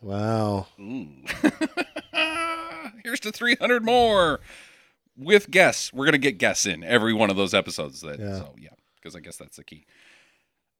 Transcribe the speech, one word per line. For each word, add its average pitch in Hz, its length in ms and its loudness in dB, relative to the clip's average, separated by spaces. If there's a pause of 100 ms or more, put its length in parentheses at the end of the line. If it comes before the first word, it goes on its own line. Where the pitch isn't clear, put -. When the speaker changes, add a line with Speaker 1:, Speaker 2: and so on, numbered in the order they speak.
Speaker 1:
Wow. 104 640 -2 (120)
Speaker 2:
Ooh. 104 280 -12 (340)
<laughs> 320 1600 -6
Here's 226 180 -8
to 214 100 -8
three 240 240 0
hundred 240 300 2
more. 214 540 4 (800)
With 185 340 4
guests. 170 400 4
We're 135 140 -2
gonna 156 120 4
get 131 200 0
guests 104 280 0
in 85 180 -4
every 113 300 2
one 107 160 4
of 95 60 0
those 95 180 0
episodes. 85 480 -2
That, - 180 -12
Speaker 1:
Yeah. 101 180 -8
Speaker 2:
so, 71 220 -14
yeah, - 100 -20 (320)
'cause 80 140 -18
I 82 40 -18
guess 80 180 -18
that's - 200 -20
the 76 60 -20
key. - 220 -20 (960)